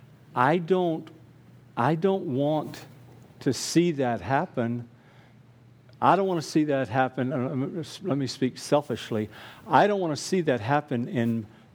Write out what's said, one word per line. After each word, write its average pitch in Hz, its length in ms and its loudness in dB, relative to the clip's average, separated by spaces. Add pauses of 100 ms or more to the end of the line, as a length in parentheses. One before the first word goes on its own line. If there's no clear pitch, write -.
(360)
I 139 240 4
don't, 170 500 -2 (680)
I 127 200 2
don't 190 300 0
want 143 540 -2 (640)
to 135 120 2
see 175 400 2
that 123 280 -2
happen. 120 680 -2 (1120)
I 139 140 6
don't 190 120 2
wanna 175 140 0
see 151 240 2
that 135 220 0
happen. 131 460 0
Uh, 139 500 -4 (200)
let 139 140 -2
me 139 100 -2
speak 127 300 -4
selfishly. 120 720 -2 (380)
I 156 200 6
don't 202 120 0
wanna 160 160 -2
see - 260 -2
that 131 200 2
happen 127 480 -2
in 117 380 -2 (280)